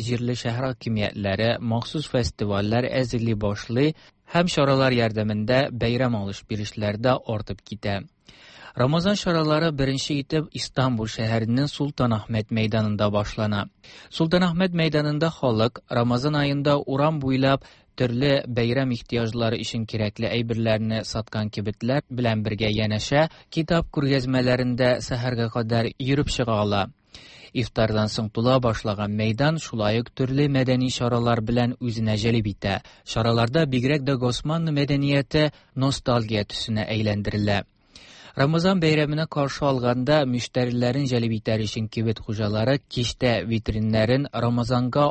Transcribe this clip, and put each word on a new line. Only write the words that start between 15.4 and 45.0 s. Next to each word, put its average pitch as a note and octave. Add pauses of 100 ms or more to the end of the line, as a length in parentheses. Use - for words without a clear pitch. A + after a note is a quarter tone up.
Рамазан B2
аенда C#3+
урам C#3+
буйлап C3+ (260)
төрле B2+ (160)
бәйрәм B2
ихтыяҗлары A2+
өчен A2+
кирәкле G#2+
әйберләрне A2
саткан G#2+
кибетләр A#2
белән A#2
бергә G#2+
янәшә, G#2+ (220)
китап E3
күргәзмәләрендә B2+ (100)
сәхәргә A#2+
кадәр A#2
йөреп C#3
чыга A2+
ала. G2+ (680)
Ифтардан A2
соң G#2+
тула A#2+ (100)
башлаган G#2+
мәйдан A2
шулай A2
ук B2
төрле C3+
мәдәни B2+
чаралар A#2+
белән A#2+ (100)
үзенә A2+
җәлеп A2
итә. G2 (260)
Чараларда A#2
бигрәк C3
тә C#3
Госман D3+
мәдәнияте C#3+ (260)
ностальгия A#2+
төсенә -
әйләндерелә. G#2 (840)
Рамазан E3+
бәйрәменә D#3
каршы C#3+
алганда B2+
мөштәриләрен B2
җәлеп A#2
итәр A2
өчен A2
кибет A2+
хуҗалары A2 (100)
кичтә A#2
витриннәрен A2
Рамазанга B2